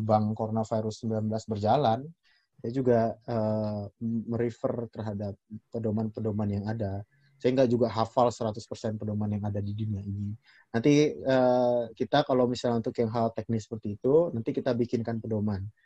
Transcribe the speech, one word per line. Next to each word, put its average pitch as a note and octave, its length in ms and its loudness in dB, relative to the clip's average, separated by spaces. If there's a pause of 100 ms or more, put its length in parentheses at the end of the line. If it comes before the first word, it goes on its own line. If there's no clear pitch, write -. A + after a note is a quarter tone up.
bank G#2+ 320 2
coronavirus A2 640 -4
sembilan A2 240 -2
belas A2 240 -4
berjalan, A2+ 560 2 (560)
saya A#2 100 -6
juga, A#2+ 540 2
eh, G#2+ 580 -2 (460)
merefer A#2 640 -2
terhadap G#2 400 -6 (400)
pedoman-pedoman G#2+ 880 -2
yang G2 80 -6
ada. G2+ 320 -4 (400)
Saya B2+ 160 2
nggak B2+ 160 6
juga A#2+ 160 2
hafal A2+ 400 2
seratus A2 400 -4
persen A2 320 -6
pedoman G#2 320 -2
yang G#2 80 -2
ada G2+ 160 -4
di G2+ 160 -4
dunia G#2 320 -4
ini. G2+ 320 -6 (320)
Nanti, D3 400 4
eh, B2+ 720 4 (160)
kita C#3+ 240 2
kalau B2+ 240 2
misalnya A#2+ 320 0
untuk B2 240 -2
yang A2+ 80 0
hal A#2 240 0
teknis A2 320 -4
seperti A2 320 -8
itu, D#3+ 320 4
nanti A#2 240 -4
kita B2+ 240 -2
bikinkan A#2 400 -2
pedoman. G#2 480 -2 (200)